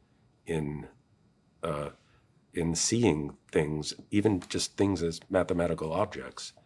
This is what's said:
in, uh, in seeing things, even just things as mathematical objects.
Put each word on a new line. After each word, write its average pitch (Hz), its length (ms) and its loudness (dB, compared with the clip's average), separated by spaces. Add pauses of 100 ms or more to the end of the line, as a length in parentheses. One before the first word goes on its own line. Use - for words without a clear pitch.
(460)
in, 76 420 -4 (760)
uh, 73 260 -4 (640)
in 85 220 0
seeing 80 600 2 (160)
things, 76 420 0 (180)
even 101 380 4
just - 280 -4
things 98 240 2
as 82 180 -2 (100)
mathematical 85 640 0
objects. 85 600 -4 (120)